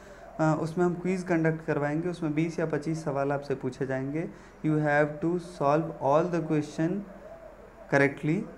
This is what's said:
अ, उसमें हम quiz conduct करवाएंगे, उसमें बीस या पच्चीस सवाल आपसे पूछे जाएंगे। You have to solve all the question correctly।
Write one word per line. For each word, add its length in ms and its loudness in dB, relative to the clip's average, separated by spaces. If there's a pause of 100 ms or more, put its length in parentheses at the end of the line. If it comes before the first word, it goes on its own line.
(400)
अ, 220 4
उसमें 240 0
हम 80 2
quiz 300 -2
conduct 420 2
करवाएंगे, 440 0
उसमें 240 -2
बीस 260 0
या 60 0
पच्चीस 380 -2
सवाल 280 0
आपसे 240 -2
पूछे 300 -4
जाएंगे। 440 -4 (360)
You 100 2
have 320 4 (180)
to 140 0
solve 440 2 (200)
all 280 6
the 160 -2
question 520 0 (960)
correctly। 480 2 (160)